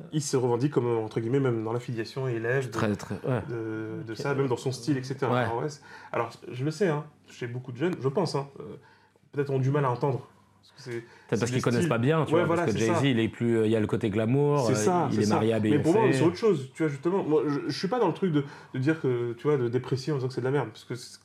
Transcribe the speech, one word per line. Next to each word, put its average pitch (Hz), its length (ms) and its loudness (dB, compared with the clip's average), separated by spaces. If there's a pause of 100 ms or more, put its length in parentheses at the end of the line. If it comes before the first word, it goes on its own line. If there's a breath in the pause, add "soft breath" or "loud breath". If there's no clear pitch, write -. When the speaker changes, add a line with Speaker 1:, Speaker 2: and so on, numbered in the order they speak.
(120)
Speaker 1:
il 156 100 0
se - 140 -2
revendique 123 360 2
comme, 127 140 2
euh, 117 180 2
entre 110 160 -4
guillemets, 117 200 0
même 120 240 0
dans 110 80 -4
l'affiliation, 120 560 -6
élève 120 380 -2
de, 117 40 -10
Speaker 2:
Très, 107 240 0
très, 101 200 -8 (120)
ouais. 123 220 0
Speaker 1:
de, 110 580 -6
de 110 60 -8
Speaker 3:
Ok. 110 60 -10
Speaker 1:
ça, 143 160 -2
même 135 140 0
dans 123 80 0
son 135 160 -4
style, 135 260 -2
et 127 40 -6
cetera. 131 300 -2
Speaker 2:
Ouais. 123 80 2
Speaker 1:
Alors, 117 220 -2
ouais, 151 60 -4
c'est, 147 120 -12 (320 loud breath)
alors, 117 180 -2 (200)
je 127 140 -6
le 151 60 0
sais, 180 180 0
hein, 151 160 0 (260)
chez - 160 -10
beaucoup 123 260 -10
de 120 60 -12
jeunes, 170 220 0
je 127 80 0
pense, 170 260 -2
hein, 139 140 -2 (120)
euh, 104 160 -14 (560 soft breath)
peut-être 139 180 -2
ont 135 80 0
du 131 120 2
mal 143 140 2
à 131 60 2
entendre 123 380 -2 (520)
C'est, 127 120 -14
Speaker 2:
Peut-être 117 100 -6
Speaker 1:
c'est - 380 -4
Speaker 2:
parce 117 100 0
Speaker 1:
des 127 60 -4
Speaker 2:
qu'ils 120 60 0
connaissent 120 180 2
Speaker 1:
styles. 170 80 2
Speaker 2:
pas 117 100 2
bien, 147 260 4
tu 131 100 -2
Speaker 1:
Ouais, 170 60 6
Speaker 2:
vois, 170 60 4
Speaker 1:
voilà, 165 160 2
Speaker 2:
parce 113 120 0
que 98 60 0
Speaker 1:
c'est 113 60 4
ça. 139 140 4
Speaker 2:
Jay-Z, 131 40 2
il 131 160 4
est 110 80 2
plus, 117 300 0
euh, 110 80 4
il 107 60 4
y 113 40 4
a 110 40 2
le 104 60 2
côté 110 240 0
glamour, 131 560 2
Speaker 1:
C'est 110 60 4
Speaker 2:
euh, 127 40 4
Speaker 1:
ça, 175 340 2
Speaker 2:
il 110 60 0
Speaker 1:
c'est 107 60 2
Speaker 2:
est 107 40 4
Speaker 1:
ça. 104 80 4
Speaker 2:
marié 110 180 2
à 110 80 2
Speaker 1:
Mais 107 200 4
pour 156 120 4
moi, 220 100 6
on - 20 4
est 196 60 6
Speaker 2:
Beyoncé. 135 80 4
Speaker 1:
sur 135 100 4
autre 180 80 0
chose, 165 360 2
tu - 120 -4
vois, 156 60 2
justement. 170 340 -2
Moi, 147 240 2
je, 143 200 0
je 143 100 -4
suis 190 100 -2
pas 247 100 0
dans 226 80 4
le 160 80 2
truc 185 180 -2
de, 147 120 2 (300 loud breath)
de 135 40 -4
dire 156 220 0
que, 120 340 0
tu - 140 -18
vois, 151 80 4
de 123 120 0
dépressif 127 440 -2
en 147 40 0
disant 127 120 -2
que 127 60 -8
c'est 127 60 -4
de 120 60 -2
la 131 60 0
merde, 135 160 0
parce - 160 -18
que 131 100 -8
c'est, - 300 -16